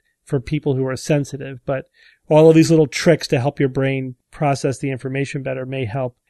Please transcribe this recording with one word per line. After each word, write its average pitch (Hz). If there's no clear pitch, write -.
for 139
people 143
who 131
are 131
sensitive, 139
but 135
all 156
of 160
these 160
little 160
tricks -
to 139
help 139
your 139
brain 135
process 139
the 139
information 135
better 131
may 131
help. 123